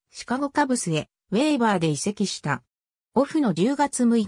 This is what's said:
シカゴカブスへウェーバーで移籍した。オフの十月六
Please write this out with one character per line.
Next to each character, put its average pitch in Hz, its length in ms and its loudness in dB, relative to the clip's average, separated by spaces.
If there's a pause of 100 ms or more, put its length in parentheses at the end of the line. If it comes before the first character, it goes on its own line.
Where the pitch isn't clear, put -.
シ - 160 -18
カ 254 140 -4
ゴ 285 100 -4
カ 294 160 2
ブ 254 100 0
ス 185 160 -4
へ 151 160 -2 (220)
ウ 190 80 0
ェ 294 200 2
ー - 20 -
バ 220 160 2
ー 180 40 0
で 165 100 2
移 147 80 -2
籍 208 280 -4
し - 160 -8
た。 139 220 -4 (500)
オ 247 100 4
フ 311 160 -2
の 240 140 2
十 202 220 2
月 269 280 0
六 233 140 4 (100)